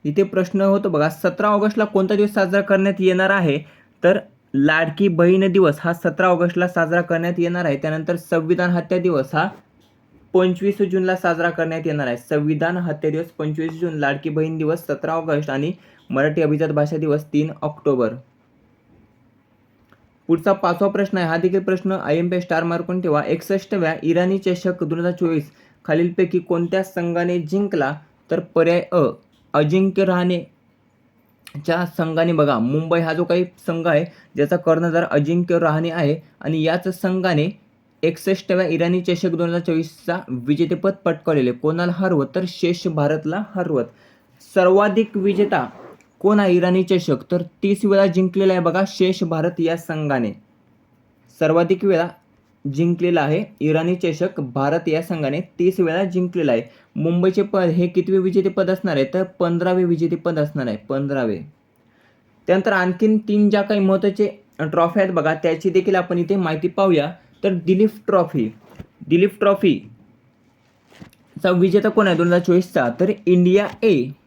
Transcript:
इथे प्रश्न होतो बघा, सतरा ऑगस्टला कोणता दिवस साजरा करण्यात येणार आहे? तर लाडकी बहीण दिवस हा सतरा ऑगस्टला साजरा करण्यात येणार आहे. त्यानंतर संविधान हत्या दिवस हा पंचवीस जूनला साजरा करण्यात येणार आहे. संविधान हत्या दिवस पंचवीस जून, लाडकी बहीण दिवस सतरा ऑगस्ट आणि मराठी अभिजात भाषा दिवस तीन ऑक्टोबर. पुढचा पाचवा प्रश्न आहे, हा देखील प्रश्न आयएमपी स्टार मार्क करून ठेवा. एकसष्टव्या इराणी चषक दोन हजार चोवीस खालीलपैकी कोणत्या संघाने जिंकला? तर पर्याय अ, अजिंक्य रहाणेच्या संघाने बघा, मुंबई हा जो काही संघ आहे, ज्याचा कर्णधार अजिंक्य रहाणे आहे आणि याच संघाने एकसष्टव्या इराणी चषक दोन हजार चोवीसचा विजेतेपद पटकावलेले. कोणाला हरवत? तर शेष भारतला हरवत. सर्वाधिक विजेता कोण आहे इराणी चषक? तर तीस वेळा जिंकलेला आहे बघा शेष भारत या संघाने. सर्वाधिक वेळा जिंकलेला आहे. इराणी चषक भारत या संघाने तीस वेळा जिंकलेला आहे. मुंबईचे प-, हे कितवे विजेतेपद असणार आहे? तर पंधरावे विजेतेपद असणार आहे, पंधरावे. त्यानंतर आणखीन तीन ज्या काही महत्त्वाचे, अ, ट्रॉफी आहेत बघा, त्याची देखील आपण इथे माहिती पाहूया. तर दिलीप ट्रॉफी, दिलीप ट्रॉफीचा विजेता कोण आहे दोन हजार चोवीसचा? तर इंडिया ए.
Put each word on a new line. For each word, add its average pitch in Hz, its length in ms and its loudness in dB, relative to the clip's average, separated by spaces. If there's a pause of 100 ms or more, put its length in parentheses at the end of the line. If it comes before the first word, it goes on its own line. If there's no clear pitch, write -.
इथे 151 200 0
प्रश्न 190 360 -2
होतो 196 280 2
बघा, 156 200 0
सतरा 180 400 -2
ऑगस्टला 208 380 0
कोणता 196 280 0
दिवस 208 200 2
साजरा 196 260 2
करण्यात 196 400 0
येणार 185 300 2
आहे? 170 280 2 (440)
तर 185 160 4 (360)
लाडकी 156 540 2
बहीण 185 440 4
दिवस 170 280 4
हा 170 140 -2
सतरा 175 340 -2
ऑगस्टला 175 400 2
साजरा 170 320 0
करण्यात 170 380 -2
येणार 175 260 -2
आहे. 143 120 0
त्यानंतर 160 400 -4
संविधान 170 540 -2
हत्या 180 280 -2
दिवस 165 360 -2
हा 160 120 0 (880)
पंचवीस 185 480 2
जूनला 185 340 0
साजरा 170 340 0
करण्यात 160 360 -4
येणार 147 200 -2
आहे. 120 120 -2
संविधान 156 600 -2
हत्या 156 320 -4
दिवस 160 180 -4
पंचवीस 160 440 -6
जून, 165 220 -6
लाडकी 147 360 -2
बहीण 156 280 -2
दिवस 156 280 -2
सतरा 185 260 -4
ऑगस्ट 156 380 -2
आणि 143 220 -4 (380)
मराठी 151 320 0
अभिजात 151 280 0
भाषा 147 260 0
दिवस 151 280 -2
तीन 151 260 -2 (120)
ऑक्टोबर. 131 520 -2 (2250)
पुढचा 170 240 2
पाचवा 190 360 0
प्रश्न 196 300 -2
आहे, 170 80 0
हा 165 100 -2
देखील 185 260 0
प्रश्न 190 320 -2
आयएमपी 175 460 -2
स्टार 170 240 -2
मार्क 170 200 -4
करून 180 160 -4
ठेवा. 151 240 0
एकसष्टव्या 170 800 -2
इराणी 180 360 0
चषक 180 460 -2
दोन 160 140 -4
हजार 175 140 -2
चोवीस 165 380 -2 (340)
खालीलपैकी 175 560 0
कोणत्या 175 440 -2
संघाने 175 560 -4
जिंकला? 160 540 -2 (360)
तर 170 100 0 (140)
पर्याय 165 280 2
अ, 160 240 0 (480)
अजिंक्य 190 500 2
रहाणेच्या - 1800 -6
संघाने 165 440 0
बघा, 143 260 2
मुंबई 156 420 0
हा 160 120 -2
जो 170 120 -2
काही 175 200 0 (220)
संघ 165 200 -4
आहे, 160 180 2 (320)
ज्याचा 147 220 0
कर्णधार 165 460 2
अजिंक्य 170 540 0
रहाणे 165 320 0
आहे 156 260 0 (240)
आणि 160 220 -2
याच 175 300 0
संघाने 180 560 0 (540)
एकसष्टव्या 180 640 -2
इराणी 170 340 0
चषक 175 300 -2
दोन 170 180 -2
हजार 170 120 -2
चोवीसचा 170 580 -4 (100)
विजेतेपद 151 640 -2 (120)
पटकावलेले. 151 480 0
कोणाला 165 420 -2
हरवत? 175 400 0
तर 185 140 -2
शेष 175 400 -2
भारतला 156 540 -2 (120)
हरवत. 160 300 -2 (680)
सर्वाधिक 196 640 2
विजेता 190 500 0 (540)
कोण 208 200 4
आहे 185 140 4
इराणी 180 300 2
चषक? 170 460 0
तर 175 120 0 (200)
तीस 202 220 0
वेळा 196 220 4
जिंकलेला 185 460 2
आहे 180 100 0
बघा 170 260 0
शेष 185 360 0
भारत 165 360 -2
या 165 160 0
संघाने. 143 560 -2 (1080)
सर्वाधिक 170 440 2
वेळा 175 240 2 (640)
जिंकलेला 170 460 0
आहे. 156 240 0 (160)
इराणी 160 360 0
चषक 175 440 -4
भारत 143 480 -2
या 160 140 0
संघाने 156 380 -4
तीस 185 400 -2
वेळा 170 240 0
जिंकलेला 180 480 -2
आहे. 117 100 2 (340)
मुंबईचे 175 460 2
प-, 202 140 -2
हे 175 300 2
कितवे 180 320 0
विजेतेपद 185 520 0
असणार 185 260 -2
आहे? 135 80 2
तर 185 180 -2
पंधरावे 180 640 0
विजेतेपद 165 540 0
असणार 147 280 -2
आहे, 107 100 -4
पंधरावे. 135 640 -4 (1040)
त्यानंतर 190 260 2
आणखीन 190 460 2
तीन 208 320 2
ज्या 202 120 2
काही 208 180 0
महत्त्वाचे, 196 640 0 (160)
अ, 156 60 -4
ट्रॉफी 170 360 0
आहेत 190 120 0
बघा, 156 220 0
त्याची 160 360 0
देखील 185 240 2
आपण 175 240 0
इथे 170 180 0
माहिती 160 320 -2
पाहूया. 175 440 2 (320)
तर 196 100 2
दिलीप 185 360 2 (160)
ट्रॉफी, 165 480 0 (540)
दिलीप 180 320 2
ट्रॉफीचा - 2000 -4
विजेता 185 380 2
कोण 214 180 2
आहे 175 100 4
दोन 170 100 2
हजार 175 120 4
चोवीसचा? 175 500 2 (120)
तर 190 120 2 (140)
इंडिया 180 420 4 (140)
ए. 147 280 2 (160)